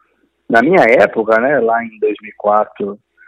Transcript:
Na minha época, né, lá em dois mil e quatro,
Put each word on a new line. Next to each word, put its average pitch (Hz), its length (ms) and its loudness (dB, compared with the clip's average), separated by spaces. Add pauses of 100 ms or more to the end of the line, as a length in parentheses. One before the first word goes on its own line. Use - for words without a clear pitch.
(480)
Na 120 140 2
minha 160 220 2
época, 113 580 2
né, 135 180 0
lá 113 240 -2
em 110 140 -16
dois 104 240 -4
mil 104 80 -20
e - 60 -20
quatro, 104 640 -4 (280)